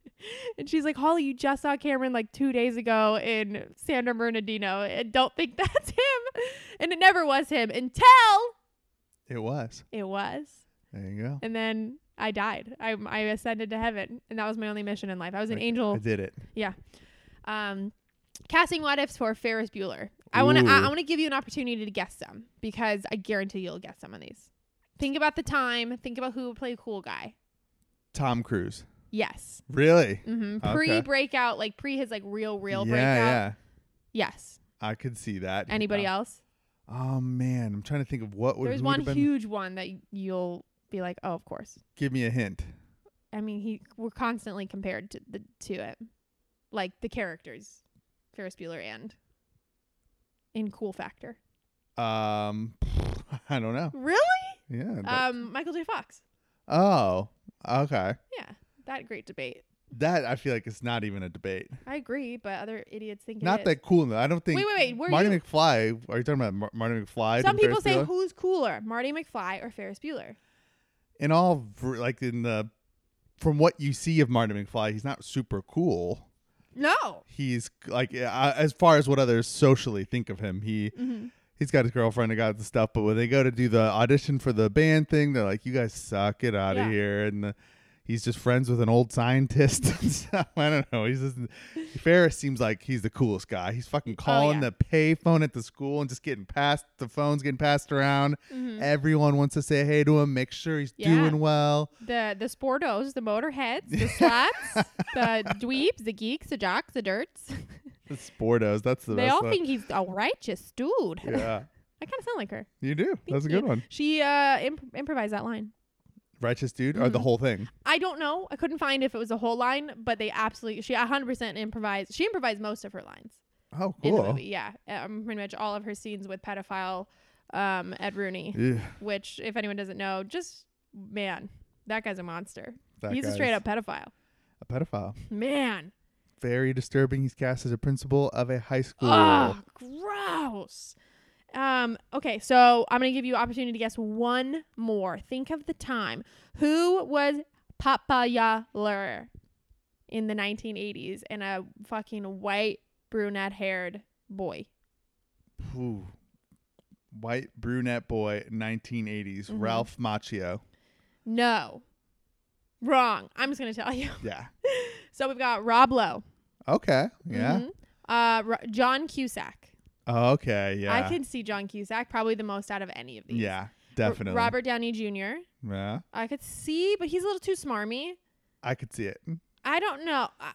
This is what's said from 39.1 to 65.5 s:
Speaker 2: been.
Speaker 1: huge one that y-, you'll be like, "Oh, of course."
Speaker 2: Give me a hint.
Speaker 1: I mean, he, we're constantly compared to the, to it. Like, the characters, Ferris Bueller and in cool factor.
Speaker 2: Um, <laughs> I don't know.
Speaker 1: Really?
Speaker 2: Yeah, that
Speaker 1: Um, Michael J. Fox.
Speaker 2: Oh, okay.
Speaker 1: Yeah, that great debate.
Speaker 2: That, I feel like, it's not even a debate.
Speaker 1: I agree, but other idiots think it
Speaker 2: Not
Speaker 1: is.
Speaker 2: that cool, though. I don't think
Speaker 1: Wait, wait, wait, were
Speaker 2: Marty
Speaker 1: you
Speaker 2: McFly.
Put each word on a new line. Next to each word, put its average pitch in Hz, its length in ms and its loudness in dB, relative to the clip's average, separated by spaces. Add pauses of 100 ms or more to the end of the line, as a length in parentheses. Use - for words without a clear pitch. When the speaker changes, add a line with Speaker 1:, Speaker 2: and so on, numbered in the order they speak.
Speaker 2:
been. 277 100 2
Speaker 1:
huge 277 220 0
one 196 300 -8
that 185 120 -8
y-, 190 140 -14 (100)
you'll 185 540 -6 (240)
be 202 120 -8
like, 180 220 -8
"Oh, 190 80 -4
of 165 140 -8
course." - 340 -14 (160)
Speaker 2:
Give 139 160 -2
me 127 140 0
a 113 40 2
hint. 113 360 -2 (640)
Speaker 1:
I 214 80 -10
mean, 214 220 -8
he, 214 200 -8 (140)
we're 226 140 -8
constantly 214 560 -6
compared 196 460 -10
to - 180 -16
the, 202 120 -14 (200)
to - 140 -10
it. - 220 -10 (760)
Like, 190 280 -6
the 233 100 -8
characters, 165 720 -12 (520)
Ferris 185 220 -12
Bueller 165 260 -12
and 110 320 -14 (1400)
in 214 180 -6
cool 202 220 -8
factor. - 440 -14 (600)
Speaker 2:
Um, 110 760 -2 (360)
<laughs> - 400 -10
I 139 100 0
don't 113 140 -2
know. 147 200 -4
Speaker 1:
Really? 285 260 2 (500)
Speaker 2:
Yeah, 127 320 -6
that 95 60 -8 (220)
Speaker 1:
Um, 240 240 -10
Michael 311 200 -6
J. 330 100 -6
Fox. - 380 -8 (460)
Speaker 2:
Oh, 127 640 2 (380)
okay. 123 480 0 (220)
Speaker 1:
Yeah, - 120 -12 (360)
that 262 220 -10
great 220 180 -12
debate. - 380 -12 (340)
Speaker 2:
That, 156 280 2
I 120 100 0
feel 127 180 -2
like, 113 140 -4
it's 110 160 -12
not 117 220 -2
even 101 180 -4
a 90 60 -6
debate. 92 400 -6 (160)
Speaker 1:
I 269 100 -8
agree, 247 400 -6
but 202 260 -8
other 220 300 -10
idiots 214 320 -12
think 220 180 -10
it - 40 -2
Speaker 2:
Not 202 160 2
Speaker 1:
is. - 40 -2
Speaker 2:
that 160 160 2
cool, 170 240 6
though. 113 120 -2
I 123 100 2
don't 165 160 0
think 160 140 0
Speaker 1:
Wait, 403 80 2
wait, 415 100 0
wait, 254 220 2
were 302 100 -4
Speaker 2:
Marty 208 220 4
Speaker 1:
you 185 100 2
Speaker 2:
McFly. 117 720 4